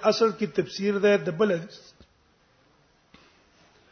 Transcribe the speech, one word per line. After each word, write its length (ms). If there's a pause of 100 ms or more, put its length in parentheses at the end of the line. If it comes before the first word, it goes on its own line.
اصل 280
کې 140 (100)
تفسیر 420
ده 200
د 120
بل 220
حدیث. 280 (2000)